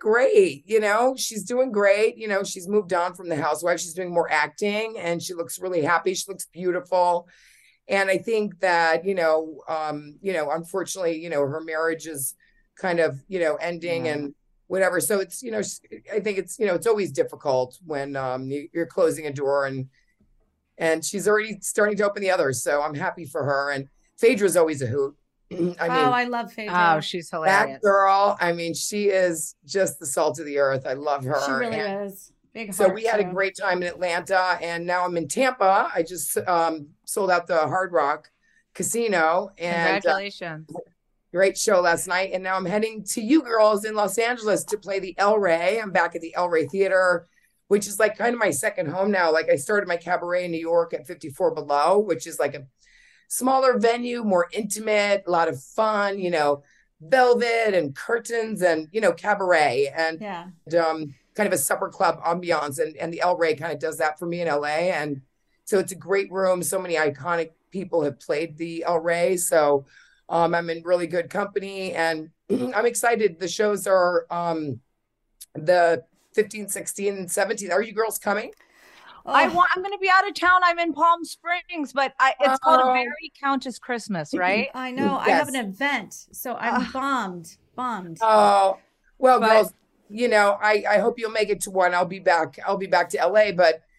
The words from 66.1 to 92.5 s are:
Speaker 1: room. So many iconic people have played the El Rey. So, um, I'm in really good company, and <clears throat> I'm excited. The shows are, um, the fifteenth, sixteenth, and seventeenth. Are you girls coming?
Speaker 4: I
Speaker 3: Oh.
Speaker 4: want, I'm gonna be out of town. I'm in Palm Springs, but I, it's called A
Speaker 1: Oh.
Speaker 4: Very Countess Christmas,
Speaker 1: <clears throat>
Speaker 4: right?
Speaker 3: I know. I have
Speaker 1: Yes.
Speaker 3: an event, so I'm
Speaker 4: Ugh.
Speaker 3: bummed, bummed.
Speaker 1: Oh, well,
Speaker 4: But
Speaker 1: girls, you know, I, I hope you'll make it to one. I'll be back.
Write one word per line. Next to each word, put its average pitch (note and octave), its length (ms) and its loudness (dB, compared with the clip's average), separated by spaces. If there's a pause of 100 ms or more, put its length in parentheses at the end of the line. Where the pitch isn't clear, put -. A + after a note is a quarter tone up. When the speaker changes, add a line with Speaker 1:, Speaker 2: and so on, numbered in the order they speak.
Speaker 1:
room. F#3 320 0
So F3 180 -4
many F3+ 140 -4
iconic D#3 560 -2 (220)
people E3+ 320 -2
have C#3+ 160 -6
played D3+ 360 -4
the E3 300 -8
El E3+ 140 0
Rey. E3+ 360 0
So, D3 480 2 (440)
um, E3+ 260 2
I'm E3+ 160 -2
in E3 140 -6
really F3 240 2
good E3+ 220 -4
company, G3 640 -6
and D#3+ 380 -2 (100)
<clears throat> - 100 -20
I'm G#3 360 -2
excited. A3 540 0
The F3+ 80 -4
shows G#3 400 -2
are, F3+ 420 4
um, D#3+ 500 -4 (760)
the E3+ 500 2 (300)
fifteenth, G#3 360 -4
sixteenth, G3 480 -6
and F3+ 120 -10
seventeenth. G3+ 420 -2
Are F#3+ 100 2
you A3+ 100 -8
girls G#3+ 260 -4
coming? G#3+ 340 -4 (760)
Speaker 4:
I C#4+ 200 4
Speaker 3:
Oh. D#4+ 80 -2
Speaker 4:
want, F4+ 200 4
I'm F#4 80 -2
gonna G4+ 160 -6
be F#4+ 120 0
out F#4+ 180 6
of G4 60 -8
town. F4+ 280 4
I'm E4+ 160 4
in E4+ 140 0
Palm E4+ 320 2
Springs, E4+ 680 -6
but C4 260 0
I, C4 200 4
it's C4+ 200 4
called C4 200 6
A B3+ 100 4
Speaker 1:
Oh. - 20 2
Speaker 4:
Very B3+ 480 -4
Countess C4+ 380 -4
Christmas, G3+ 560 -6
Speaker 1:
<clears throat> - 40 -4
Speaker 4:
right? G3+ 360 2
Speaker 3:
I B3+ 160 -8
know. - 260 -2
I - 140 2
have D4 180 4
Speaker 1:
Yes. B3+ 60 -6
Speaker 3:
an A#3+ 160 -4
event, C4 440 -4 (180)
so B3 220 -8
I'm A3+ 280 -2
Speaker 4:
Ugh. A#3 100 -8
Speaker 3:
bummed, A3+ 640 -6 (180)
bummed. G3 460 -8
Speaker 1:
Oh, G3+ 580 6 (400)
well, B3+ 220 6
Speaker 4:
But A3 120 2
Speaker 1:
girls, G#3+ 220 6 (360)
you A#3 180 0
know, G3+ 340 4
I, G#3 260 2
I G#3 100 4
hope A3+ 200 0
you'll A3+ 120 -4
make A3 180 0
it G3+ 140 -2
to G#3 80 -8
one. F3+ 240 2
I'll F3+ 100 2
be F3+ 140 -6
back. E3 480 2